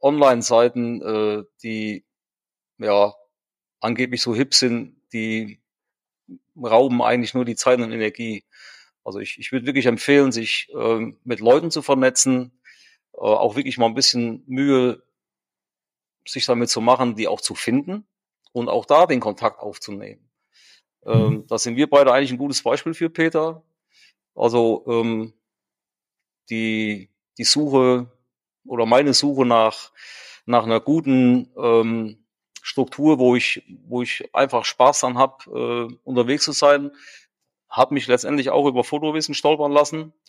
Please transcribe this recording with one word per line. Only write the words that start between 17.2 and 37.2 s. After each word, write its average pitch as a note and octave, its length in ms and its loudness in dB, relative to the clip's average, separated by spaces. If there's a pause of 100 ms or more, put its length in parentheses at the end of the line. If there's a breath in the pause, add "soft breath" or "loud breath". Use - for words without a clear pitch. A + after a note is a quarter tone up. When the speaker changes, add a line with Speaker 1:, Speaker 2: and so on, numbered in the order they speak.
Speaker 1:
auch - 120 -4
zu - 140 -8
finden D#3+ 520 -4 (460)
und A#2+ 160 -4
auch - 180 -2
da D#3+ 200 6
den C3+ 140 0
Kontakt G#2+ 400 -4
aufzunehmen. G#2 680 -16 (760 soft breath)
Ähm, A2+ 240 2
Speaker 2:
Mhm. G#2+ 200 -4
Speaker 1:
da A2+ 100 -2
sind A#2+ 180 -4
wir D3 140 2
beide C#3+ 220 6
eigentlich C3+ 200 2
ein B2 60 -8
gutes C#3 240 -6
Beispiel C#3 320 -4
für, E3 160 -4
Peter. D#3+ 520 -4 (720 soft breath)
Also, A#2 540 0
ähm, A2+ 460 -4 (1160)
die, A2 600 -4 (280)
die B2 60 -8
Suche B2+ 680 2 (560)
oder A#2+ 200 -2
meine C3 280 4
Suche C3+ 320 0
nach, A2+ 460 0 (540 loud breath)
nach A#2+ 180 0
einer A2+ 160 0
guten, C3 760 2
ähm, A2+ 640 0 (440)
Struktur, C#3+ 560 0
wo B2 180 4
ich, - 260 -4 (240)
wo B2 140 -8
ich - 340 -10
einfach B2 300 0
Spaß - 360 4
dran B2+ 180 -4
hab, C3 300 0
äh, A#2+ 380 -6 (180)
unterwegs B2+ 400 0
zu D3+ 80 -6
sein, C#3+ 380 2 (800 loud breath)